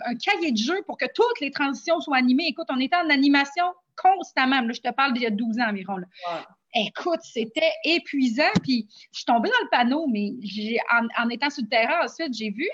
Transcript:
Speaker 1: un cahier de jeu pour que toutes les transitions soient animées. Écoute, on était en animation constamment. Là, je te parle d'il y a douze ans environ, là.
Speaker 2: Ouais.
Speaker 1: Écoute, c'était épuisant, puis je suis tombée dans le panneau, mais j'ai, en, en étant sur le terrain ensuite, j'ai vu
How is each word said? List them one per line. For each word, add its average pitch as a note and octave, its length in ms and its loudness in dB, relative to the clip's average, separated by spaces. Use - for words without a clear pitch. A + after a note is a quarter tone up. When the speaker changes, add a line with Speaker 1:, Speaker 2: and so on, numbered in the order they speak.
Speaker 1:
un B3 100 -4
cahier E4+ 380 -2
de G#3+ 60 0
jeu D#4 280 -2
pour - 120 -10
que B3+ 80 -2
toutes A#4 340 0
les C#4 100 -4
transitions C#4 500 -2
soient C#4+ 180 0
animées. B3+ 280 4
Écoute, E4 240 -6
on C4 80 -2
était C4 160 0
en E4+ 160 2
animation C#4 540 4
constamment. C4+ 640 2
Là, A#3 120 0
je - 80 -10
te B3 120 -2
parle C4 220 2
d'il A#3 80 -2
y A#3+ 40 2
a A3+ 40 0
douze A3 280 -2
ans A#3+ 100 2
environ, G3 280 -6
là. F3+ 100 -8
Speaker 2:
Ouais. D#3+ 100 -6
Speaker 1:
Écoute, E4 460 -2
c'était D4+ 480 -2
épuisant, D4 680 2
puis A#3+ 240 -2
je - 60 -12
suis - 60 -10
tombée A#3+ 240 2
dans A#4+ 140 2
le - 80 -8
panneau, C#4 380 2
mais G#3 240 -2
j'ai, G#3+ 380 -4
en, A#3 160 4
en A#3 40 -2
étant A#3+ 200 -2
sur C#4+ 140 -6
le G#3 60 -6
terrain C4+ 360 2
ensuite, B3+ 300 -6
j'ai G#3+ 160 -6
vu B3+ 240 -6